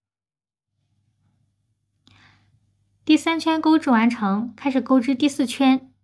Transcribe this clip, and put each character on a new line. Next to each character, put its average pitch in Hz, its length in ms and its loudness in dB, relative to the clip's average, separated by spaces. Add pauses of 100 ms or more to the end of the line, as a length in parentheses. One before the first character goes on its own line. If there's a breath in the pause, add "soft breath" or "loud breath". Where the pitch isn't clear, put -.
(3000 soft breath)
第 311 140 4
三 330 220 -4
圈 320 200 -2
钩 320 180 2
织 302 120 -2
完 233 200 2
成， 214 460 -4
开 - 160 -4
始 262 80 -2
钩 254 200 2
织 247 140 -2
第 277 140 0
四 285 180 -4
圈。 262 460 0 (120)